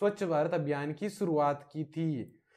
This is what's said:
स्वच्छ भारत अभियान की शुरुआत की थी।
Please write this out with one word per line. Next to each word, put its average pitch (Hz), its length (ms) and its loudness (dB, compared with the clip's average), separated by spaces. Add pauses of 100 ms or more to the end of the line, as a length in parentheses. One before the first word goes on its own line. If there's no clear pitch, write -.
स्वच्छ 202 240 2
भारत 165 300 2
अभियान 147 400 0
की 202 160 -4
शुरुआत 147 640 0
की 151 100 -4
थी। 151 580 -4 (160)